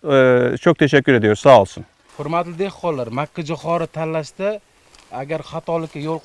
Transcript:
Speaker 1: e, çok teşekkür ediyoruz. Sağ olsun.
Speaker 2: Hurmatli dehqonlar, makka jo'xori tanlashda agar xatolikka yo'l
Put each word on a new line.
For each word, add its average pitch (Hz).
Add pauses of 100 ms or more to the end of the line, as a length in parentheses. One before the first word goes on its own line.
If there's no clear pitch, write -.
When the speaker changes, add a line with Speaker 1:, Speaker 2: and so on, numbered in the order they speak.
(540)
Speaker 1:
e, -
çok 170
teşekkür 139
ediyoruz. 107
Sağ 127
olsun. 92 (320)
Speaker 2:
Hurmatli 170
dehqonlar, 165
makka 139
jo'xori 160
tanlashda 160 (520)
agar 143
xatolikka 160
yo'l 156